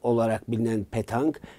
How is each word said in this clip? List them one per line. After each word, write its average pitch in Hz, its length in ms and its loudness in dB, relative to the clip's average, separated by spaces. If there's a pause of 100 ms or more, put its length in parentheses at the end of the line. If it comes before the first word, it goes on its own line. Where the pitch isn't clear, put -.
olarak 113 480 2
bilinen 113 320 0
petank, 120 580 -2 (180)